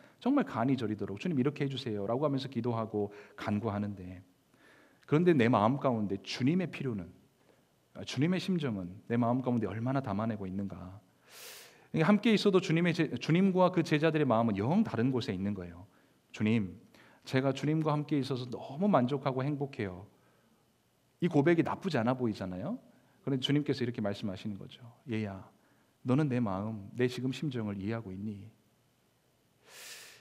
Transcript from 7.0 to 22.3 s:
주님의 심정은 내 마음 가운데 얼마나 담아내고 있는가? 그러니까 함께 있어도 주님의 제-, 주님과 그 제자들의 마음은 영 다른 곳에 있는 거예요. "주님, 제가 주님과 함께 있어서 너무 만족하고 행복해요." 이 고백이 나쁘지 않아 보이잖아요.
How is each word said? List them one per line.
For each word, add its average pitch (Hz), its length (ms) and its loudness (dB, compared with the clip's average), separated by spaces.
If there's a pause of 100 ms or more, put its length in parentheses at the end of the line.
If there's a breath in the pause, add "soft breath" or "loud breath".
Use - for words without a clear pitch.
주님의 165 340 0
심정은 107 680 -4
내 117 120 0
마음 123 240 2
가운데 120 240 0
얼마나 117 340 -2
담아내고 107 460 -2
있는가? 95 540 -8 (880 loud breath)
그러니까 156 180 4
함께 208 240 6
있어도 196 280 6
주님의 170 340 2
제-, 165 220 2
주님과 180 560 4
그 175 100 2
제자들의 151 440 2
마음은 113 320 4
영 160 260 2
다른 120 260 0
곳에 120 220 -2
있는 98 220 -2
거예요. 87 320 -12 (460 soft breath)
"주님, 107 480 0 (440 soft breath)
제가 135 280 0
주님과 151 400 0
함께 147 260 -2
있어서 123 320 -4
너무 147 380 -4
만족하고 135 540 2
행복해요." 131 640 -4 (1120 soft breath)
이 175 80 2
고백이 165 340 4
나쁘지 151 360 -4
않아 117 160 2
보이잖아요. 110 640 -4 (440 soft breath)